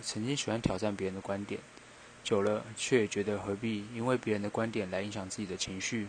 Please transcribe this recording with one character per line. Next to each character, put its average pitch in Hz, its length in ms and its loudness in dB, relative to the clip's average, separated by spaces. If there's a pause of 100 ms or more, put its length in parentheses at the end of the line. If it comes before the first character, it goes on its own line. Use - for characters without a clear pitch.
曾 110 240 -2
经 143 100 0
喜 123 140 0
欢 113 100 2
挑 98 160 4
战 104 180 2
别 95 120 0
人 95 80 -2
的 98 60 -6
观 98 240 -2
点， - 160 -4 (640)
久 101 180 4
了 107 220 4 (120)
却 - 240 6
也 104 60 4
觉 101 160 0
得 101 160 2
何 98 160 -2
必 104 400 -2
因 117 120 -2
为 127 100 4
别 113 160 2
人 101 100 2
的 101 80 -2
观 113 200 0
点 104 200 -2
来 95 120 0
影 107 80 -4
响 98 180 -4
自 - 120 -6
己 101 60 -2
的 90 100 -4
情 95 240 -4
绪 107 280 -2